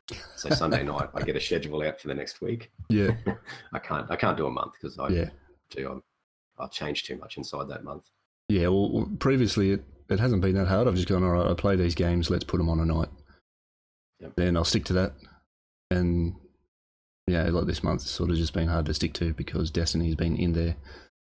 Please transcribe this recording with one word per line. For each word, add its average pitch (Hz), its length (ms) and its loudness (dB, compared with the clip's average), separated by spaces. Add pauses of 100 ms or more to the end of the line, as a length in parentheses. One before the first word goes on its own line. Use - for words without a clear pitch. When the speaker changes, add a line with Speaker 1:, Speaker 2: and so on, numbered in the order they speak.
(360)
Speaker 1:
So 71 140 -8
Sunday 73 320 2
Speaker 2:
<laughs> - 20 -2
Speaker 1:
night, 71 300 -4
I - 80 -4
get 73 140 -2
a 69 40 -2
schedule 76 420 -2
out 76 160 -4
for - 100 -12
the 69 60 -6
next - 280 -10
week. 117 280 -6 (200)
Speaker 2:
Yeah. 104 220 4 (320)
Speaker 1:
<laughs> - 280 -16
I - 60 -6
can't, - 320 -6
I 85 60 -2
can't 92 200 0
do 76 100 -2
a 65 40 -2
month - 320 -6
'cause 65 160 -12
I 67 100 -4
Speaker 2:
Yeah. 87 220 0 (400)
Speaker 1:
do, 67 200 -8
I'm, 65 120 -12 (560)
I'll 65 100 -10
change - 360 -6
too 67 120 -8
much 71 220 -14
inside 71 300 -8
that 69 160 -10
month. - 260 -14 (400)
Speaker 2:
Yeah, 87 180 4
well, 98 200 4
w-, - 280 0
previously 117 560 4
it, 98 120 -2 (260)
it 104 100 2
hasn't 113 220 2
been 92 140 4
that 95 120 2
hard. 101 180 4
I've 101 80 4
just 90 140 2
gone, 92 160 4
"All 90 60 4
right, 87 200 4
I 90 40 2
play 98 200 2
these 87 220 2
games, 87 340 2
let's 87 140 0
put - 160 0
'em 82 80 2
on 82 120 2
a 82 40 2
night." 80 240 2 (1120)
Speaker 1:
Yep. 80 160 -16
Speaker 2:
Then 87 200 4
I'll 82 80 2
stick - 200 0
to - 80 -2
that. 92 220 2 (760)
And, 87 460 2 (880)
yeah, 85 220 2
like, 85 180 2
this - 160 -2
month - 200 0
it's - 100 -8
sort 87 180 -2
of 85 60 2
just 82 160 0
been 82 160 0
hard 82 180 2
to 78 80 -2
stick 82 200 -2
to 82 200 0
because 80 380 -2
Destiny's 82 420 0
been 82 220 0
in 87 160 2
there. 82 240 0 (520)